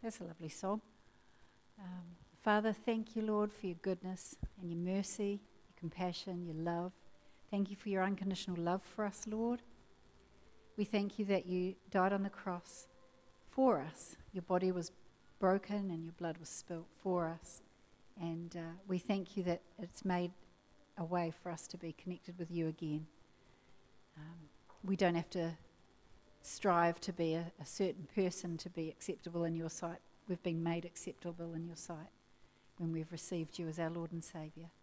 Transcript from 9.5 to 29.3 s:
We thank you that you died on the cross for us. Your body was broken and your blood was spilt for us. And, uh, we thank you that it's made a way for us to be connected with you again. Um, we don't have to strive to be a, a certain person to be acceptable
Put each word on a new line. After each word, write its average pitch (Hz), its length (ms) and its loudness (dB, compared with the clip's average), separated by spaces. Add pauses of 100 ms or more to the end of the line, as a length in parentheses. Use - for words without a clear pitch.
We 214 80 2
thank 202 360 0
you 214 60 2
that 190 200 4
you 180 300 0 (160)
died 190 220 8
on 202 100 2
the 196 80 -2
cross - 560 -6 (640)
for 262 280 8
us. - 360 -8 (180)
Your 190 80 -4
body 185 300 4
was 175 200 0 (480)
broken 196 520 4
and 165 120 -2
your 165 100 -8
blood 170 260 -4
was 165 100 -10
spilt - 380 -6 (160)
for 180 240 4
us. - 340 -8 (580)
And, 165 380 -4
uh, 165 160 -6 (140)
we 185 100 2
thank 196 400 0
you 190 60 0
that 175 180 2 (160)
it's - 260 -10
made 180 280 4 (680)
a 185 60 -2
way 170 280 2 (120)
for 180 80 -6
us 165 160 -6
to - 100 -10
be 165 160 -8
connected 180 460 -10
with 170 100 -6
you 170 200 2
again. 156 360 -2 (1120)
Um, 156 320 -16 (340)
we 190 120 2
don't 180 180 6
have 170 160 0
to 165 220 0 (920)
strive 170 580 4
to 185 120 -4
be 165 220 2
a, 170 160 -2 (100)
a 139 40 -10
certain 180 500 -2
person 175 420 2
to 175 120 -6
be 160 200 -4
acceptable 170 540 -4